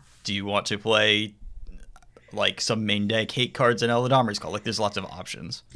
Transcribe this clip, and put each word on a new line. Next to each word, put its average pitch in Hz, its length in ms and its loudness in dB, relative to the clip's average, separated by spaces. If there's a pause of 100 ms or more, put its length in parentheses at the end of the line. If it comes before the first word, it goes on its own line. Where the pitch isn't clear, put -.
(240)
do 104 100 -4
you 98 120 -4
want 101 220 0
to 110 100 -2
play, 107 580 4 (960)
like, 98 300 0
some 110 240 0
main 104 240 0
deck 110 220 0
hate 127 220 -2
cards 120 300 2
in 117 60 2
Eladamri's 120 500 2
Call? 80 140 -10
Like, 101 100 -4
there's 107 160 -4
lots 104 160 0
of 95 100 -4
options. - 580 -12 (120)